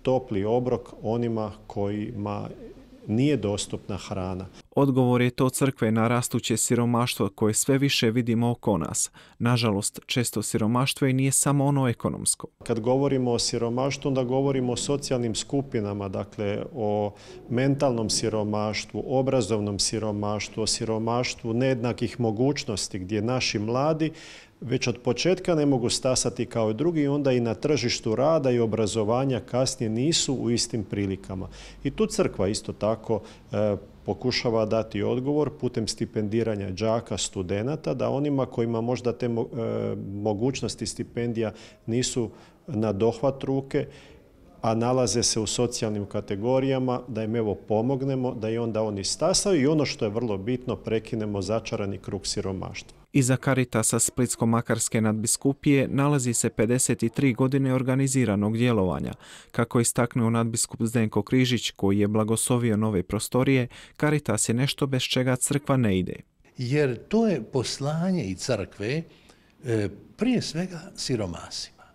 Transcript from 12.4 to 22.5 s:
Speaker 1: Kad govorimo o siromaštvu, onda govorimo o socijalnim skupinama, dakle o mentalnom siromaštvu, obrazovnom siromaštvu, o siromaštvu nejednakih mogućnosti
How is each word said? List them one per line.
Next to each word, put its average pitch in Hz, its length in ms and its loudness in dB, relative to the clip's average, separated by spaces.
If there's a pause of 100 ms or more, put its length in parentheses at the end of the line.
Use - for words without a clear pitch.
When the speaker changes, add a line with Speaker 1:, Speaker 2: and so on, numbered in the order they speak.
Speaker 1:
Kad 113 160 0
govorimo 131 520 2
o 117 80 2
siromaštvu, 127 680 -2
onda 131 140 2
govorimo 131 500 2
o 117 40 -2
socijalnim 131 580 -2
skupinama, 104 720 -2
dakle 104 560 -4 (120)
o 104 380 0 (360)
mentalnom 127 600 2
siromaštvu, 107 1000 -2
obrazovnom 113 720 0
siromaštvu, 104 840 -2
o 104 60 0
siromaštvu 113 840 -2
nejednakih 120 680 0
mogućnosti 117 800 -2